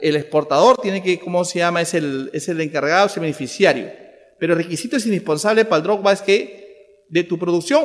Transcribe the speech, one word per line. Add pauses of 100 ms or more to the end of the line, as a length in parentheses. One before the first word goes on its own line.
el
exportador
tiene
que,
¿cómo
se
llama?
Es
el,
es
el
encargado,
es
el
beneficiario. (480)
Pero
el
requisito
es
indispensable
para
el
drawback
es
que
de
tu
producción